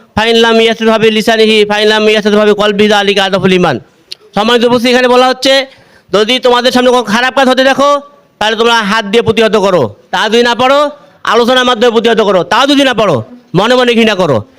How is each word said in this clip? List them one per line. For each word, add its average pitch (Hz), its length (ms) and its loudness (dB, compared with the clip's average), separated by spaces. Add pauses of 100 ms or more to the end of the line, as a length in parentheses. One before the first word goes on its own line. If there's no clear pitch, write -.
(160)
ফাইন 226 200 0
লাম 226 260 2
ইয়াসতাতি' 226 300 0
ফাবিলিসানিহি, 220 720 0
ফাইন 208 220 -2
লাম 214 220 0
ইয়াসতাতি' 208 280 0
ফাবিকলবিহি, 208 520 0
যালিকা 202 340 0
আদআফুল 190 300 -2
ঈমান।" 170 260 0 (560)
সম্মানিত 226 300 0
উপস্থিতি, 247 260 0
এখানে 254 160 0
বলা 247 200 2
হচ্ছে, 262 380 0 (480)
যদি 220 260 0
তোমাদের 240 320 0
সামনে 247 180 2
কোনো 247 140 2
খারাপ 240 320 -2
কাজ 269 120 2
হতে 254 160 2
দেখো, 277 380 0 (380)
তাহলে 214 160 -2
তোমরা 233 200 0
হাত 214 300 -2
দিয়ে 220 160 -2
প্রতিহত 220 340 0
করো, 180 400 0 (160)
তা 190 180 -2
যদি 233 140 2
না 240 120 0
পারো 277 340 0 (340)
আলোচনার 240 420 0
মাধ্যমে 247 260 0
প্রতিহত 220 300 0
করো, 190 220 0
তাও 247 240 -2
যদি 277 160 2
না 254 100 0
পারো 185 300 -2 (320)
মনে 233 200 2
মনে 247 180 0
ঘৃণা 220 220 2
করো। 147 280 0 (160)